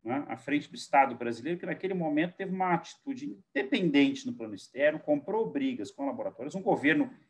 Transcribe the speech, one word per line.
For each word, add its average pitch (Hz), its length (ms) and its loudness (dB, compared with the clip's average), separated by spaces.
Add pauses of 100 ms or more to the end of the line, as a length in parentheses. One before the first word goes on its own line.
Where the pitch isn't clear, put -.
né, 131 240 -2
à 120 80 -8
frente 143 320 -4
do - 80 -18
Estado 135 380 4
brasileiro, 120 460 -4
que 190 80 -8
naquele 185 260 -4
momento 165 400 0
teve 190 180 -8
uma 185 220 2
atitude 139 640 -6 (160)
independente 180 720 2
no 123 80 -4
plano 113 220 -8
externo, 147 440 0
comprou 190 480 0
brigas 127 440 -2
com 139 160 -6
laboratórios, 117 480 -6
um 190 60 -4
governo 147 460 4 (220)